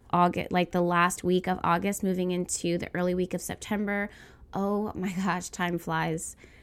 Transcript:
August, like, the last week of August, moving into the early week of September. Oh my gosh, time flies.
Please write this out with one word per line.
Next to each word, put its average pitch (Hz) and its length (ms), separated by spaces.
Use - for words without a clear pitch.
August, 175 420
like, 180 200
the 180 100
last 175 400
week 180 240
of 185 160
August, 180 400
moving 185 280
into 175 480
the - 160
early 180 200
week 180 180
of 175 80
September. 202 680
Oh 202 420
my 185 180
gosh, 180 380
time 175 280
flies. 160 580